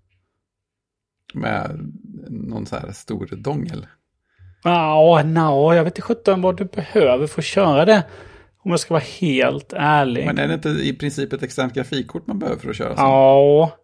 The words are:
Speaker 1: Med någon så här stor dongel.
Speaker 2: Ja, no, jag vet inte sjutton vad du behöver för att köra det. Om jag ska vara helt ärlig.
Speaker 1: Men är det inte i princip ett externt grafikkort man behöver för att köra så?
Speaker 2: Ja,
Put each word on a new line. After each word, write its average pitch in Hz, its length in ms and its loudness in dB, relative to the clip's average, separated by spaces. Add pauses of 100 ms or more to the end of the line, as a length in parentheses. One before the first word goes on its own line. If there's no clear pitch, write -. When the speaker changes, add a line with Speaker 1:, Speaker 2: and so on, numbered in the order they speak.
(1300)
Speaker 1:
Med - 600 -8 (360)
någon 110 360 -10
så - 100 -12
här - 160 -12
stor - 440 -12
dongel. - 520 -8 (760)
Speaker 2:
Ja, 160 640 4
no, 160 480 2
jag 165 100 4
vet 170 100 -4
inte - 80 -14
sjutton 196 400 -2
vad 180 160 -2
du 196 80 -6
behöver 147 640 0
för - 140 -8
att 147 40 -6
köra 160 400 2
det. 214 180 4 (540)
Om 180 140 -6
jag 165 80 0
ska - 140 -6
vara 151 100 0 (180)
helt 139 520 -2
ärlig. 143 520 0
Speaker 1:
Men - 120 -2
är 143 100 -2
det 160 60 -2
inte 156 160 -4
i 131 240 -2
princip 139 400 -6
ett 135 100 -8
externt 127 300 -6
grafikkort 131 540 -8
man 202 120 -6
behöver 120 200 -6
för 131 100 -12
att 117 60 -8
köra 127 200 -6
så? 143 60 -2
Speaker 2:
Ja, 139 720 6 (120)